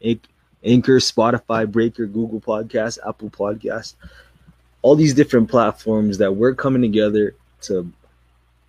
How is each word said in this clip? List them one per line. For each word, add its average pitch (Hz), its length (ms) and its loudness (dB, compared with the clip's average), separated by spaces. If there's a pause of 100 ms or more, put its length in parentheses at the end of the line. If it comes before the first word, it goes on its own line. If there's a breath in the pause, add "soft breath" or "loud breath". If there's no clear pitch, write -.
Anch-, 113 240 -4 (360)
Anchor, 127 320 4
Spotify, 113 760 0
Breaker, 113 360 -2
Google 110 340 -6
Podcasts, 113 680 -6
Apple 110 240 -10
Podcasts, 107 640 -8 (880 soft breath)
all 139 140 6
these 151 180 4
different 123 340 2
platforms 107 720 0
that 98 160 2
we're 123 200 0
coming 131 280 -2
together 107 520 0 (280)
to 90 280 -6 (800)